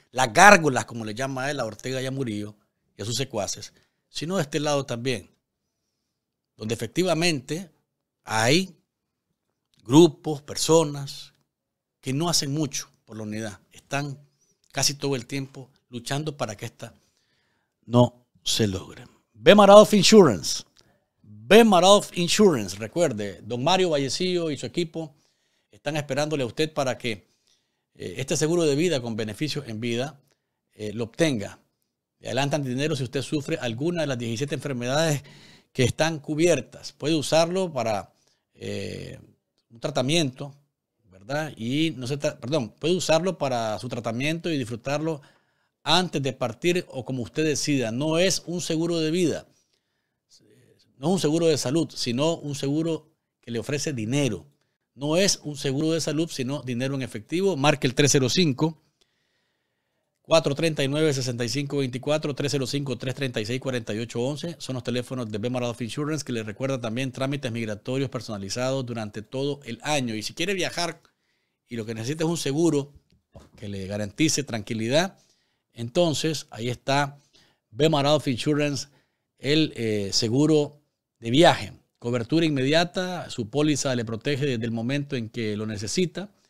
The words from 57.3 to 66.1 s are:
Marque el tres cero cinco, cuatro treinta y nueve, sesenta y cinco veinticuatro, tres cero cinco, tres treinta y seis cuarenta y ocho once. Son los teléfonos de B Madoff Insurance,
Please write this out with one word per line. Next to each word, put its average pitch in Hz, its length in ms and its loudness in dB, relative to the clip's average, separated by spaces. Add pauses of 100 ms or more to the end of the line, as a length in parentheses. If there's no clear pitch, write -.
Marque 143 300 4
el 123 80 -2
tres 143 180 4
cero 131 160 4
cinco, 156 500 0 (1500)
cuatro 156 300 4
treinta 156 300 0
y 135 40 0
nueve, 151 240 2
sesenta 123 320 -4
y 117 40 -2
cinco 143 300 -4
veinticuatro, 139 560 -2
tres 139 180 -2
cero 135 140 -2
cinco, 139 300 -4
tres 131 200 -6
treinta 127 240 -4
y 104 40 -4
seis 123 160 -4
cuarenta 123 320 -6
y 104 60 -4
ocho 117 220 -6
once. 151 380 -4
Son - 160 -10
los 123 100 -8
teléfonos 123 460 -6
de 107 80 -6
B 120 120 -4
Madoff 120 320 -4
Insurance, 147 420 -6